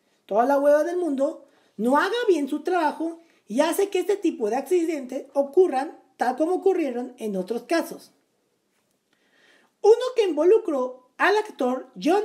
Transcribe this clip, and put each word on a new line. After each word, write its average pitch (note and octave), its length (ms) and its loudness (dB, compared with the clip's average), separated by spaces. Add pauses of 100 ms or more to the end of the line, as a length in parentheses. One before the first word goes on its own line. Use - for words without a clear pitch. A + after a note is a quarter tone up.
(260)
toda A3 200 0
la C#4 120 2
hueva D4 280 4
del F4 100 -4
mundo, D4+ 500 -2 (300)
no B3 220 2
haga F#4+ 180 0 (140)
bien D4 180 2
su D4 160 -6
trabajo E4 560 -2 (260)
y G#3+ 140 -2
hace E4+ 300 0
que F#4 100 -2
este G4 160 -2
tipo D4+ 340 -2
de A3+ 60 -2
accidentes C#4 800 -2
ocurran C#4+ 640 0 (160)
tal B3 220 -2
como E4 160 0
ocurrieron D#4 640 -2
en G#3+ 180 -6
otros A3+ 280 -6
casos. - 500 -6 (1700)
Uno G#4 120 8 (220)
que A4+ 80 2
involucró D4+ 920 0
al F4+ 180 2
actor C#4 540 -4 (120)
John F#4 240 2